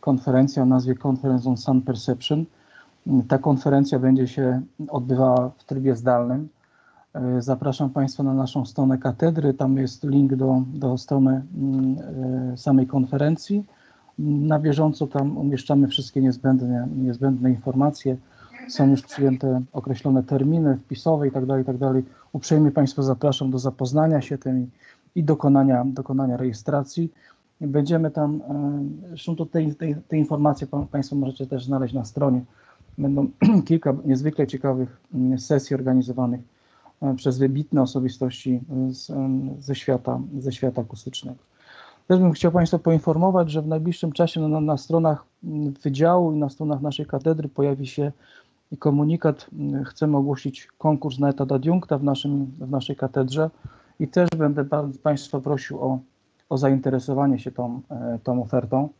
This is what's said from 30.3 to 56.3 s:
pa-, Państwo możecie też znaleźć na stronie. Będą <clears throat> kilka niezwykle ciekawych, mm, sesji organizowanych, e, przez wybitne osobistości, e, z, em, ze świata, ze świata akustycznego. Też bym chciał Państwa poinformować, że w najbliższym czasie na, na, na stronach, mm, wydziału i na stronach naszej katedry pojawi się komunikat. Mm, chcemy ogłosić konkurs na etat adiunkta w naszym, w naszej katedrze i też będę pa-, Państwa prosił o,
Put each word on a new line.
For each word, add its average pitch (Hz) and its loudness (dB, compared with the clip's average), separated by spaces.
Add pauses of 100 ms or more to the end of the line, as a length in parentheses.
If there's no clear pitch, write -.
pa-, 143 -6
Państwo 143 -2
możecie 135 -4
też 127 -6
znaleźć 131 -2
na 127 -4
stronie. 127 0 (540)
Będą 139 0 (200)
<clears throat> 196 6
kilka 160 2 (100)
niezwykle 143 0
ciekawych, 131 -4 (180)
mm, 127 0
sesji 135 0
organizowanych, 127 0 (640)
e, 139 0
przez 127 -2
wybitne 135 2
osobistości, 127 -2 (280)
e, 131 -6
z, - -18
em, 135 -2 (100)
ze 139 -6
świata, 127 -2 (180)
ze 127 -6
świata 127 -4
akustycznego. 131 -12 (720)
Też 185 6
bym 180 6
chciał 165 0
Państwa 170 2
poinformować, 165 2
że 156 -2
w 151 -4
najbliższym 160 -2
czasie 170 0
na, 156 0
na, 156 0
na 151 0
stronach, 160 0 (200)
mm, 151 -4
wydziału 160 2
i 151 0
na 147 0
stronach 147 -4
naszej 147 -6
katedry 151 -2
pojawi 139 -2
się 143 -4 (640)
komunikat. 151 0
Mm, 143 -6
chcemy 151 0
ogłosić 139 -4 (100)
konkurs 151 0
na 143 2
etat 139 -2
adiunkta 156 0
w 139 -4
naszym, 139 -2 (140)
w 131 -10
naszej 139 -4
katedrze 135 -2 (500)
i 147 -4
też 180 4 (100)
będę 147 0
pa-, 147 -2 (140)
Państwa 143 -2
prosił 139 -4
o, 131 -2 (520)